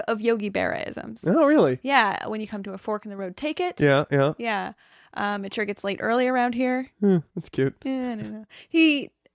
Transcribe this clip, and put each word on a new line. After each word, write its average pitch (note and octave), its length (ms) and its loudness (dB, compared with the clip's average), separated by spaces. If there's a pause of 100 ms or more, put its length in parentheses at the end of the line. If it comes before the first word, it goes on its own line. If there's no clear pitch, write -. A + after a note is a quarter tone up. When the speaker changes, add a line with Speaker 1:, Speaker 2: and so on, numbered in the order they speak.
Speaker 1:
of A3+ 140 -2
Yogi G#3+ 300 0
Berraisms. - 760 -4
Speaker 2:
Oh, C#4 200 6
really? F#3 360 6
Speaker 1:
Yeah, B3+ 460 2
"When G#3+ 140 -6
you G#3+ 40 -6
come G3+ 180 -10
to G3 100 -10
a F#3+ 40 -14
fork G#3 280 -6
in G#3 40 -12
the G3+ 60 -12
road, F#3+ 220 -8
take D4+ 200 -4
it." F4+ 220 -4
Speaker 2:
Yeah, C#3+ 300 4
yeah. C#3+ 260 2
Speaker 1:
Yeah. G#3 360 -6 (420)
Um, G3+ 320 -4
"It G3 80 -12
sure G#3+ 100 -2
gets G3+ 180 -6
late G3 200 -4
early B3 260 2
around B3 260 0
here." B3+ 360 -2 (100)
Speaker 2:
Hmm, F#3+ 180 6 (160)
that's F3 140 -10
cute. C3+ 340 -2
Speaker 1:
Yeah, B3+ 300 -4
I - 40 -6
don't G#3+ 160 -10
know. A3 120 -14 (240)
He, D#4 440 2 (220)